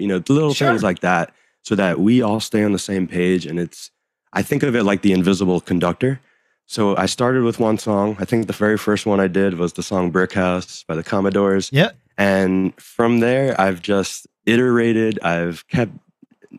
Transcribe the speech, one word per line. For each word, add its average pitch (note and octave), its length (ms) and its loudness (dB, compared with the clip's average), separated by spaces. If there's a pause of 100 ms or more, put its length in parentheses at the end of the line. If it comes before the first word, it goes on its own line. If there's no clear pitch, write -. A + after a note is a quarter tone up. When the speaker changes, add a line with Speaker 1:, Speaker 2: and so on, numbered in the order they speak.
Speaker 1:
you G2+ 80 -4
know, F#2 200 -2
little D3 240 2
Speaker 2:
Sure. C#3 180 0
Speaker 1:
things - 120 0
like F#2 180 0
that, F2+ 320 0 (300)
so G#2+ 140 -2
that F2+ 240 0
we A#2 220 4
all G#2+ 180 0
stay G#2+ 240 0
on G2+ 80 0
the G2 80 0
same F#2+ 260 -2
page. F2+ 400 0
And E2 140 -6
it's, - 320 -10 (400)
I G2+ 100 -2
think C#3+ 220 0
of C3 100 0
it A#2 80 2
like G2 200 0
the G2+ 100 4
invisible F2+ 480 2
conductor. F2+ 580 -2 (480)
So G2+ 300 0
I F#2+ 100 0
started B2 380 0
with A#2 160 -2
one G#2+ 180 2
song. G#2 400 0
I G2 60 -4
think A2+ 240 -2
the G#2 40 -6
very G#2+ 260 0
first G#2 280 -2
one G2+ 140 2
I F#2+ 80 2
did F#2 300 0
was F2 160 -2
the F2+ 80 -8
song F2+ 280 -2
Brick F2+ 220 0
House F2+ 560 -4
by D#2+ 80 -4
the D#2+ 80 -6
Commodores. G2 680 0
Speaker 2:
Yeah. C#3 180 2 (280)
Speaker 1:
And F#2+ 600 2
from A#2 400 0
there, B2+ 400 0
I've F#2+ 220 0
just G2 440 -2 (200)
iterated. A#2 720 2
I've E2+ 480 -2
kept, A#2 240 -2 (680)